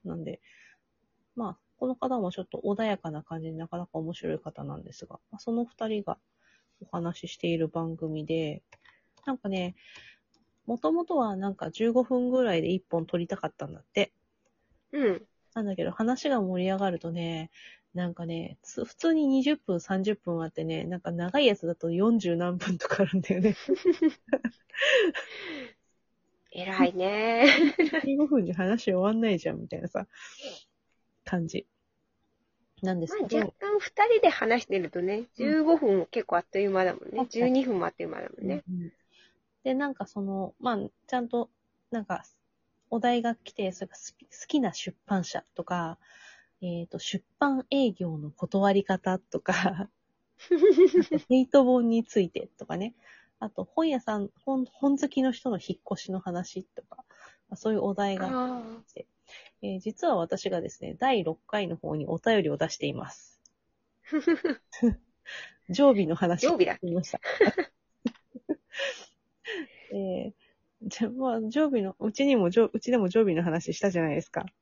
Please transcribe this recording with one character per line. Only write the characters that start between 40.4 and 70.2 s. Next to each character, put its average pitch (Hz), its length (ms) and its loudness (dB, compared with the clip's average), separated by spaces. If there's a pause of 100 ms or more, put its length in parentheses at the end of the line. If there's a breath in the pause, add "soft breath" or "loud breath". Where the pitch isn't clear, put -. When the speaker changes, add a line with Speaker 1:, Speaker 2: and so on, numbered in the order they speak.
Speaker 1:
ま 247 140 0
あ、 202 60 -2 (260)
ち - 80 -6
ゃ 247 80 0
ん 240 60 -4
と、 233 240 -2 (400)
な 226 100 -4
ん 196 40 -10
か、 - 180 -6 (680)
お 233 100 -2
題 240 220 2
が 233 140 0
来 - 160 -20
て、 190 200 -4
そ - 100 -12
れ 185 60 -8
が - 80 -20
好 - 60 -20 (160)
き、 - 80 -20
好 - 60 -20 (160)
き 302 120 2
な 214 140 0
出 - 320 -10
版 190 180 0
社 - 200 -8 (100)
と 170 100 -8
か、 170 360 -6 (640 loud breath)
え 185 40 -10 (180)
ー - 40 -10
と、 - 100 -12
出 - 260 -6 (140)
版 269 320 2
営 269 220 4
業 170 260 -4
の 147 140 -8
断 196 420 2
り 196 100 4
方 185 360 -2
と - 200 -8
か、 - 140 -2
Speaker 2:
<laughs> 180 380 -2 (580)
Speaker 1:
あ 339 720 6
と、 - 80 -10
毛 254 140 6
糸 269 220 6
本 247 260 6
に 226 140 4
つ - 180 0
い 170 100 0
て - 260 -8
と - 80 -14
か 160 100 -6
ね。 208 200 -6 (440 soft breath)
あ 214 100 -8
と、 185 160 -6
本 320 240 0
屋 262 120 0
さ 214 160 -4
ん、 202 120 -4 (160)
本、 262 200 0
本 277 320 0
好 285 120 0
き 269 120 0
の 262 100 2
人 247 180 -6
の 196 100 -2
引 - 180 -6
っ - 20 -20 (120)
越 - 140 -6
し 190 60 -8
の 185 80 -4
話 180 440 -8
と - 180 -16
か、 - 160 -20 (520 loud breath)
ま - 20 -12
あ、 190 40 -12
そ - 160 -2
う - 20 2
い 208 40 2
う - 40 0
お 202 120 0
題 202 240 -2
が 185 100 -4
来 - 40 -4
て、 262 40 -4
Speaker 2:
あ 254 40 -2 (1200 loud breath)
ー。 - 0 -
Speaker 1:
え 202 140 -6
ー、 185 60 -6
実 220 260 -4
は 262 80 4
私 185 340 -2
が 175 120 -2
で - 80 -6
す - 140 -16
ね、 - 140 -10
第 247 260 2
六 160 220 -4
回 208 220 -4
の 165 80 -4
方 156 200 -8
に 151 120 -4
お 165 100 -2
便 220 260 2
り 151 60 2
を 143 80 -2
出 160 120 0
し - 80 -8
て 147 100 -4
い 139 60 -4
ま - 180 -10
す。 - 280 -20 (640)
Speaker 2:
<laughs> - 0 -
Speaker 1:
<laughs> - 1700 -2
常 269 220 8
備 202 160 4
の 160 80 2
話。 175 260 2
Speaker 2:
常 302 100 4
備 220 140 4
だ。 - 160 -4
Speaker 1:
見 170 140 -4
ま 180 80 0
し - 80 -8
た。 - 120 -6
<laughs> - 60 -8 (2500 loud breath)
え 196 380 -4